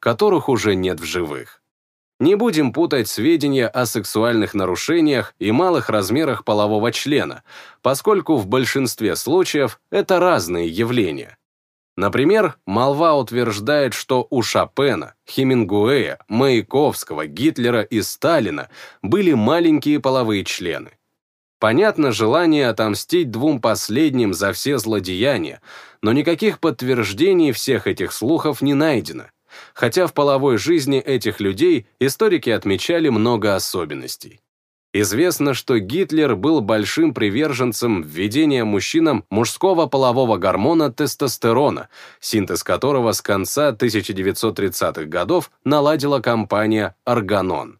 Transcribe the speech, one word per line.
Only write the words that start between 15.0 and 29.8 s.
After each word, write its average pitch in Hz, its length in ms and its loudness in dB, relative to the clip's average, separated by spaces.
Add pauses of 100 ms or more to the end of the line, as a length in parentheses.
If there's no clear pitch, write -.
Хемингуэя, 113 920 0 (100)
Маяковского, 117 960 0
Гитлера 120 560 -2
и - 180 -2
Сталина 98 680 -2 (320)
были 170 320 2
маленькие 147 680 2
половые 117 440 0
члены. 76 480 -8 (680)
Понятно 147 520 2
желание 135 600 2
отомстить 110 600 -2
двум 123 300 -2
последним 117 720 0
за 95 220 -2
все 139 240 -2
злодеяния, 104 840 -2 (400)
но 107 120 0
никаких 160 460 0
подтверждений 131 960 2
всех 117 340 -2
этих 95 260 -4
слухов 139 500 -2
не 143 100 2
найдено, 135 520 0 (500)
хотя 123 320 0